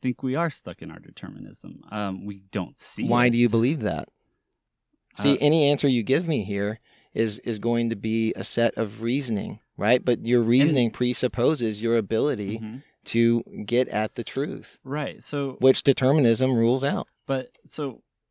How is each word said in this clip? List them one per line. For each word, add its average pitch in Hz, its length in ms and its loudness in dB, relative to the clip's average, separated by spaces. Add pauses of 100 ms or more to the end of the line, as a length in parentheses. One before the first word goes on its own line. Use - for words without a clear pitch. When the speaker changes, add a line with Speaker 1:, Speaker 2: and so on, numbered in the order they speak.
Speaker 1:
think 127 200 -4
we 131 120 -2
are 160 160 -2
stuck - 320 -14
in 80 80 -12
our 82 80 -14
determinism. - 920 -16
Um, 98 360 -6
we 101 240 -12
don't - 280 -6
see - 300 -8
Speaker 2:
Why 120 200 4
do 117 100 2
you 120 80 6
Speaker 1:
it. 110 40 4
Speaker 2:
believe 120 320 2
that? 85 260 -4 (1080)
See, 139 140 2
Speaker 1:
Uh, 135 80 2
Speaker 2:
any 147 300 4
answer 143 180 2
you 123 140 2
give 139 260 0
me 135 160 0
here 101 360 -4 (340)
is, 107 260 0
is 113 180 -4
going 117 320 0
to 113 60 -2
be 110 400 -2
a 98 80 -10
set - 320 -2
of 110 260 -6
reasoning, 113 580 -4 (160)
right? 110 280 2
But 117 220 0
your 120 160 4
Speaker 1:
And 113 80 2
Speaker 2:
reasoning 131 400 4
presupposes 120 920 0
your 117 160 0
ability 110 600 -2
Speaker 1:
Mm-hmm. 110 180 -10 (300)
Speaker 2:
to 117 360 4 (220)
get 120 240 2
at 107 260 -2
the 117 100 -6
truth, 131 600 -8
Speaker 1:
Right, 135 380 -8
so 139 380 -4
Speaker 2:
which 131 220 6
determinism 131 720 4
rules 120 300 2
out. 160 240 -4 (180)
Speaker 1:
But, 131 240 -6 (140)
so, - 380 -8 (280)